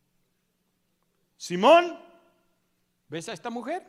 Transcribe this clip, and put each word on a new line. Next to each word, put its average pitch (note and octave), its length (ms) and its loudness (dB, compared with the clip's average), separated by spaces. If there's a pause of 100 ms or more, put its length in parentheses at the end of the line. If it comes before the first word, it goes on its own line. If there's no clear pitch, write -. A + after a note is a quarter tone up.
(1400)
Simón, D#4 640 2 (1120)
¿Ves D#3 180 -12
a A3+ 40 -10
esta A#3 180 -12
mujer? B3 380 -8